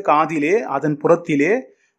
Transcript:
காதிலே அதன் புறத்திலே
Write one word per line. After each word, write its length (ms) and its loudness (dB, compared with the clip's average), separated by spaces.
காதிலே 600 0
அதன் 340 -4
புறத்திலே 560 2